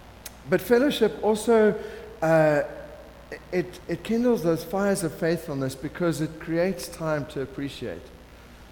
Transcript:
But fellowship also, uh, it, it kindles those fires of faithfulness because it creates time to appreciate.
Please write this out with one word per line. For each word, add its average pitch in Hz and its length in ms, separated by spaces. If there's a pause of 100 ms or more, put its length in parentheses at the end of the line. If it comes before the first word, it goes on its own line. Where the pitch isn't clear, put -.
(500)
But 180 100
fellowship 240 600
also, 214 560 (420)
uh, 156 420 (880)
it, 180 340
it 170 160
kindles 233 400
those 165 220
fires 196 400
of 156 100
faithfulness 156 640
because 160 440
it 156 200
creates 170 480
time 156 380
to - 160
appreciate. 131 600 (680)